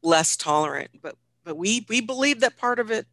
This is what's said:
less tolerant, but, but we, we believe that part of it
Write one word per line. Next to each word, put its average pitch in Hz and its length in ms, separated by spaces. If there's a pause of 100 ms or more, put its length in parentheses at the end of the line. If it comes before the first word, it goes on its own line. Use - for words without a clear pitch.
less 160 340
tolerant, 147 540 (100)
but, - 160 (280)
but 160 120
we, 220 320
we 233 120
believe 262 400
that 254 180
part 240 200
of 226 120
it 226 220